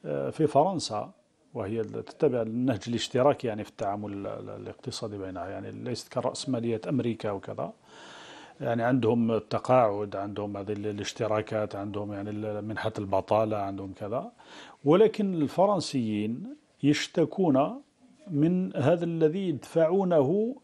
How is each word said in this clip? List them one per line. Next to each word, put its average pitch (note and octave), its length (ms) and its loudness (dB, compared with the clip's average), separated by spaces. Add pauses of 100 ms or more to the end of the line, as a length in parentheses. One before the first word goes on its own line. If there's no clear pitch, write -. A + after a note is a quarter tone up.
آه، C#3 240 -2
في D3+ 180 0
فرنسا، D3+ 640 2 (420)
وهي A2+ 280 -4
ال-، G#2+ 240 -6
تتبع B2+ 360 0
النهج A#2 460 0
الاشتراكي B2 600 2
يعني G#2+ 160 -4
في - 60 -12
التعامل G#2 440 -6
ال-، G2 140 -8
ال-، G#2 220 -10
الاقتصادي G#2 680 -10
بينها، F#2 320 -8
يعني G2 220 -10
ليست A2+ 420 -8
كرأسمالية A#2 760 -2
أمريكا A#2 420 0
وكذا. A2+ 420 -6 (880)
يعني A#2+ 220 0
عندهم A#2 480 4
التقاعد، G#2 840 2
عندهم G2+ 420 -4
هذه G2+ 140 -6
ال-، G#2 160 -4
الاشتراكات، G#2+ 880 -2
عندهم G#2 380 -6
يعني G2+ 160 -6
ال-، G#2 360 -6
منحة A2 340 -4
البطالة، G#2 580 2
عندهم G2 360 -6
كذا. B2 380 -6 (540)
ولكن G3 480 6
الفرنسيين C3+ 1080 0 (400)
يشتكون D#3+ 1000 2 (500)
من F3 440 2
هذا E3+ 300 2
الذي E3+ 440 2
يدفعونه E3+ 1160 2